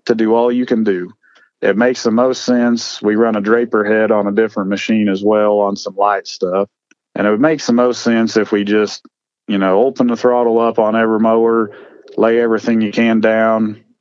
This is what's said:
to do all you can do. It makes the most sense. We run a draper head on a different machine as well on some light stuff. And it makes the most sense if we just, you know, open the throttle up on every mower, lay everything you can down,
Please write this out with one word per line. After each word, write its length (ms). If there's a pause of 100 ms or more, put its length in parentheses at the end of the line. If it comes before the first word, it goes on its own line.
to 80
do 200
all 180
you 140
can 180
do. 260 (500)
It 160
makes 280
the 80
most 320
sense. 580
We 140
run 180
a 60
draper 440
head 280
on 160
a 40
different 380
machine 380
as 160
well 340
on 160
some 220
light 320
stuff. 400 (480)
And 100
it 140
makes 260
the 60
most 300
sense 340
if 160
we 100
just, 420 (440)
you 100
know, 240
open 240
the 100
throttle 440
up 180
on 160
every 240
mower, 540 (440)
lay 240
everything 400
you 120
can 280
down, 600 (180)